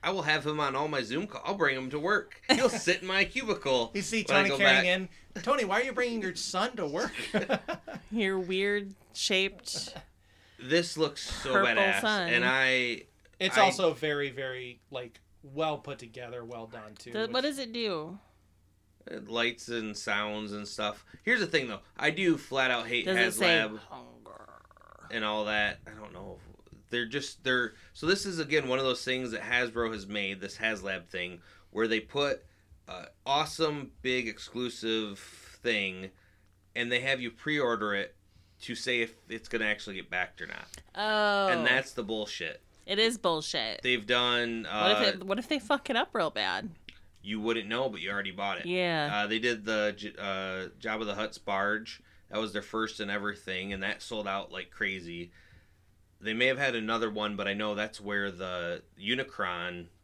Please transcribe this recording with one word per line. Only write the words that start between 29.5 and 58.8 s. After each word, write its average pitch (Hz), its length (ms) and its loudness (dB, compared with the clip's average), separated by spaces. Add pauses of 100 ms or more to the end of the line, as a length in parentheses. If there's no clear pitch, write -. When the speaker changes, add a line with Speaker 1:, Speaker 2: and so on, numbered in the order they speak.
Speaker 1:
has 101 140 -8
made, 98 340 -4
this 98 160 -10
HasLab 98 520 -2
thing, 90 320 -6 (300)
where 110 180 2
they 110 120 4
put 139 440 -2 (440)
a 90 180 -12 (180)
awesome, 151 640 0 (120)
big, 127 260 0
exclusive 110 880 -4 (440)
thing, 95 480 0 (640)
and 120 160 0
they 123 80 2
have 135 200 0
you 120 100 -4
pre-order 117 640 0
it 98 200 -2 (480)
to 127 120 -6
say 123 280 0
if 113 120 -4 (140)
it's 113 200 -10
gonna 110 180 0
actually 104 300 -2
get 90 120 -10
backed 90 320 -4
or 92 60 -10
not. - 200 -12 (280)
Speaker 2:
Oh. 208 540 4
Speaker 1:
And 165 180 4
that's 131 260 4
the 123 120 -4
bullshit. 104 580 -6 (240)
Speaker 2:
It 196 140 0
is 226 180 4
bullshit. 151 640 0
Speaker 1:
They've 123 240 2
done, 120 640 4
Speaker 2:
What 104 220 4
if 107 60 6
Speaker 1:
uh, 104 40 4 (160)
Speaker 2:
it, 185 60 -10
what 202 160 0
if - 80 -8
they 302 100 0
fuck 277 320 0
it 233 60 2
up 285 160 0
real 175 180 0
bad? 98 400 -2 (500)
Speaker 1:
You 104 200 -6
wouldn't 110 280 0
know, 123 200 0
but 101 120 -6
you 95 120 -4
already 98 180 -2
bought 98 300 -2
it. - 60 -8
Speaker 2:
Yeah. 170 460 0
Speaker 1:
Uh, 104 140 2
they 110 140 0
did 117 240 0
the 107 320 2
J-, 104 200 -10
uh, 95 520 -4 (120)
Jabba 110 240 -4
the 101 120 -4
Hutt's 107 220 -4
barge. 104 600 -2 (300)
That 104 80 -4
was 110 140 -2
their 101 100 -4
first 110 380 -4
and 101 100 -4
ever 101 240 -2
thing, 95 380 -6
and 95 100 -4
that 101 200 -4
sold 107 260 -6
out 98 240 -4
like 92 180 -10
crazy. 92 600 -6 (880)
They 104 120 -2
may 120 140 4
have 131 120 4
had 135 180 2
another 110 340 0
one, 104 260 -2
but 101 120 -2
I 98 60 2
know 104 200 -2
that's 107 260 -4
where 101 300 -2
the 87 520 -6 (160)